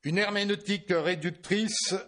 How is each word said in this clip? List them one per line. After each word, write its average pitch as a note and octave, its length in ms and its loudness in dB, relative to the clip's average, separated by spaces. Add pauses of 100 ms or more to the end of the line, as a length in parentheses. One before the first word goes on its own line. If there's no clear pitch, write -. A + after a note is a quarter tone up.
Une D#3 140 0
herméneutique G3+ 720 0
réductrice F3+ 1040 0 (120)